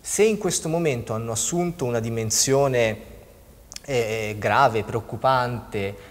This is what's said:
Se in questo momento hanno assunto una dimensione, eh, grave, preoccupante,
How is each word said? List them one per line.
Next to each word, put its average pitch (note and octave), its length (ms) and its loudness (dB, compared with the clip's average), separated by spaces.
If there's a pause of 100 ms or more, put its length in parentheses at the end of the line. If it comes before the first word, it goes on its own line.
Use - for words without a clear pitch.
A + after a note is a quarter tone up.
Se - 220 0
in A3 140 4
questo F3+ 300 -2
momento D3 460 0
hanno A2+ 180 -4
assunto E3+ 540 -2
una A#2+ 160 0
dimensione, A#2 960 2 (880)
eh, A2 520 -2
grave, A2+ 460 4
preoccupante, A#2 1120 -2 (160)